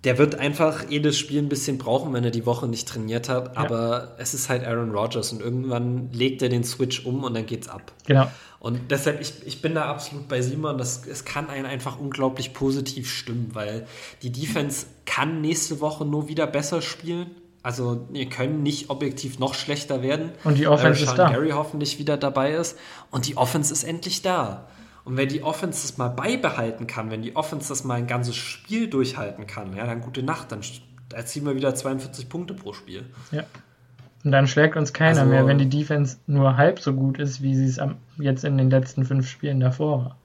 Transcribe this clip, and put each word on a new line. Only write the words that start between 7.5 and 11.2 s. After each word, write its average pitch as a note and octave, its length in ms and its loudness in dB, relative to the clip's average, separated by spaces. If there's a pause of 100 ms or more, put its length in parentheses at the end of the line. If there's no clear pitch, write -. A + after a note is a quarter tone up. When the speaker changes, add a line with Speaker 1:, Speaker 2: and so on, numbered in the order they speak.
Speaker 1:
ab. - 240 -16 (140)
Speaker 2:
Genau. C3+ 220 8 (300)
Speaker 1:
Und A#2+ 320 -4
deshalb, C#3+ 300 0
ich, - 260 -10
ich - 160 -10
bin D#3+ 120 0
da D3+ 120 0
absolut C#3+ 420 -8
bei B2+ 120 0
Simon, C#3+ 380 -2
das, B2 280 -6
es - 180 -12